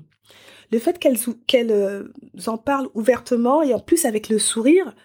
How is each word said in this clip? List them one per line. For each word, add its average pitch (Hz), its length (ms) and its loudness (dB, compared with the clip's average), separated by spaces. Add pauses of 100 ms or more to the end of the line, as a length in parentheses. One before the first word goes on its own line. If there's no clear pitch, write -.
(720)
le 226 80 0
fait 349 180 -2
qu'elles 262 300 0
ou-, 226 180 -8
qu'elles, 240 240 2
euh, 202 380 -2 (400)
en 226 100 -4
parlent 269 360 -4
ouvertement 240 680 2
et 277 100 0
en 208 60 0
plus - 260 0
avec 214 260 -4
le 214 100 0
sourire, 277 640 0